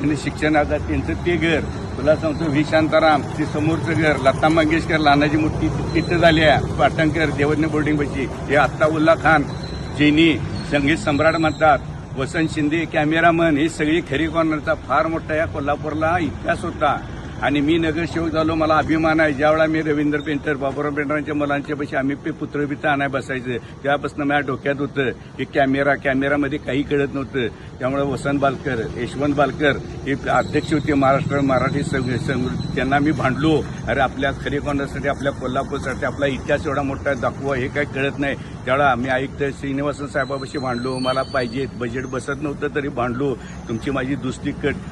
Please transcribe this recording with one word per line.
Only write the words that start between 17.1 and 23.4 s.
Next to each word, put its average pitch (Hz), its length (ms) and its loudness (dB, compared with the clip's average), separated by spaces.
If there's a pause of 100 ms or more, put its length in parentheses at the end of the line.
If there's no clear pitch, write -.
आणि 143 180 2
मी 160 180 2
नगरसेवक 165 540 -2
झालो, 160 220 2
मला 156 220 2
अभिमान 156 440 2
आहे. 156 120 4
ज्यावेळा 151 340 4
मी 156 160 0
रवींद्र 147 360 0
पेंटर, 147 360 -2
बाबूराव 139 360 -2
पेंटरांच्या 147 440 -2
मुलांच्यापाशी 143 600 -2
आम्ही 139 200 0
पे-, 151 160 -6
पुतळे 147 340 -4
बितळे 147 240 -2
आणाय 139 180 0
बसायचं, 127 420 -4